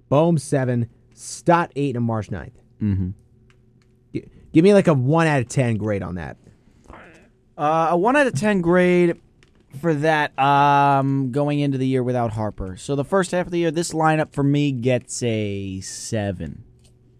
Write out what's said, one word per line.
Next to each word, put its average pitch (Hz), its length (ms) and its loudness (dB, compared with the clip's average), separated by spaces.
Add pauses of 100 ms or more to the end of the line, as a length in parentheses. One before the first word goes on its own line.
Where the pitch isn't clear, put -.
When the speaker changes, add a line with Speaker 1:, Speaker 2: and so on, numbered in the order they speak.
Speaker 1:
Bohm 165 280 2
seven, 127 520 -2 (260)
Stott - 600 0
eight, 139 200 -4
and 120 100 -2
Marsh 113 240 -4
ninth. - 300 -12 (200)
Speaker 2:
Mm-hmm. 95 300 -2 (1040)
Speaker 1:
G-, - 120 -8 (280)
give 156 100 6
me, 202 120 6
like, 196 120 6
a 165 60 4
one 143 320 2
out 143 160 2
of 113 60 -6
ten 120 300 -2
grade 101 260 -4
on 87 120 -10
that. 78 220 -12 (1200)
Speaker 2:
Uh, 160 320 0
a 175 80 2
one 226 180 2
out 294 120 4
of 226 120 -4
ten 202 220 0
grade 175 580 2 (600)
for 165 120 0
that, 151 460 0
um, 139 920 2
going 143 280 -2
into 143 180 -2
the 131 80 -2
year 131 160 0
without 120 300 -2
Harper. 104 440 -8
So 143 200 -6
the 139 100 -4
first 185 260 0
half 180 140 -2
of 190 60 -12
the 175 80 -2
year, 170 100 0
this 165 240 -4
lineup 156 400 0
for 147 80 -4
me 143 300 2
gets 123 500 -2
a 101 600 -4
seven. 95 840 -8 (560)